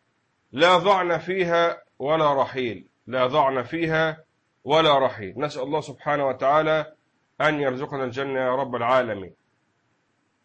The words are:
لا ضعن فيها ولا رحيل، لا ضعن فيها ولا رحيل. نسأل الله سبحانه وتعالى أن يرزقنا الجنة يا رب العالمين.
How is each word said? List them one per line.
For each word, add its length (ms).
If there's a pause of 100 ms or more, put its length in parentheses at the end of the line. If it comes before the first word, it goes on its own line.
(520)
لا 240
ضعن 420
فيها 640 (160)
ولا 440
رحيل، 440 (200)
لا 200
ضعن 360
فيها 640 (400)
ولا 340
رحيل. 380
نسأل 260
الله 180
سبحانه 460
وتعالى 640 (480)
أن 200
يرزقنا 440
الجنة 360
يا 140
رب 220
العالمين. 580 (1120)